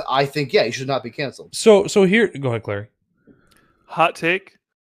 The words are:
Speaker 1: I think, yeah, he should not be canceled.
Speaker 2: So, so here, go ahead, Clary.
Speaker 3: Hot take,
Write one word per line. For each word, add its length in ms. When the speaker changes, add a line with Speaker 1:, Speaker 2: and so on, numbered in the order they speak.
Speaker 1:
I 160
think, 260
yeah, 120
he 80
should 160
not 140
be 80
canceled. 440
Speaker 2:
So, 320
so 180
here, 240
go 220
ahead, 140
Clary. 240
Speaker 3:
Hot 280
take, 440